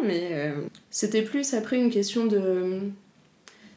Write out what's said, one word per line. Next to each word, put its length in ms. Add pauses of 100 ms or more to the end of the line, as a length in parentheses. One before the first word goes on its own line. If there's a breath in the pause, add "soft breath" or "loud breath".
mais, 300
euh... 280 (300)
c'était 320
plus 320
après 220
une 120
question 380
de, 540 (960 soft breath)